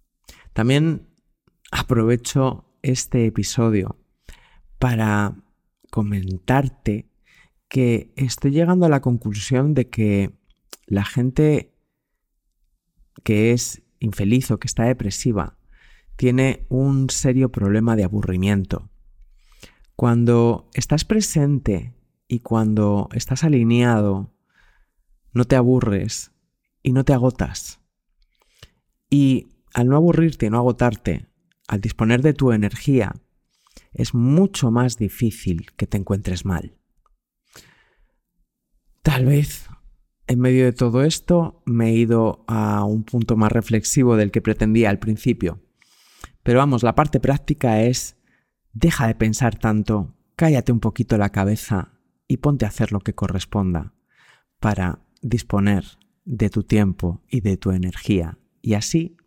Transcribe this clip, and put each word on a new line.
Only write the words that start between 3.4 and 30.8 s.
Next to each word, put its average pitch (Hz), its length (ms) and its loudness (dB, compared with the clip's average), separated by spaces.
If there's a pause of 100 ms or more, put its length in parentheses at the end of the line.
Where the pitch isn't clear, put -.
para 107 580 0 (540)
comentarte 104 1200 -4 (580)
que 120 480 0
estoy 135 360 -2
llegando 170 340 2
a - 20 4
la 139 120 2
conclusión 123 720 -2
de 127 140 0
que 101 500 -2 (480)
la 101 180 0
gente 131 680 0 (1500)
que 110 280 2
es - 300 -4 (180)
infeliz 110 500 -2
o 104 80 0
que - 80 -10
está - 180 -4
depresiva 107 760 -4 (580)
tiene 127 520 0
un 135 420 0
serio 131 400 0
problema 110 440 0
de 107 100 2
aburrimiento. 98 840 -2 (1040)
Cuando 117 800 2
estás - 300 -2
presente 143 880 0 (320)
y 120 140 -4
cuando 107 720 0
estás 127 320 -4
alineado, 117 880 2 (1000)
no 120 120 0
te 131 120 2
aburres 120 760 0 (500)
y 131 100 0
no 131 120 2
te 147 80 4
agotas. 120 680 -2 (1300)
Y 135 380 2 (260)
al 123 140 2
no 139 80 4
aburrirte 165 500 2
y 104 40 -2
no 117 80 0
agotarte, 120 680 -2 (400)